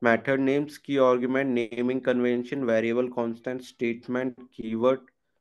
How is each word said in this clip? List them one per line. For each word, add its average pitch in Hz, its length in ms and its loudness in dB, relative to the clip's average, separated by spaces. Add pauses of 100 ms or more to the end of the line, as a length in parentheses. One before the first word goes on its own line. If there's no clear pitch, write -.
मेथड 120 360 2
नेम्स, 143 380 0
की 143 200 -4
आर्गुमेंट, 127 520 2
नेमिंग 123 520 -2
कन्वेंशन, 123 600 0
वेरिएबल, 117 440 2
कांस्टेंट, 123 540 -6
स्टेटमेंट, 123 720 -6 (180)
कीवर्ड, 117 460 0 (420)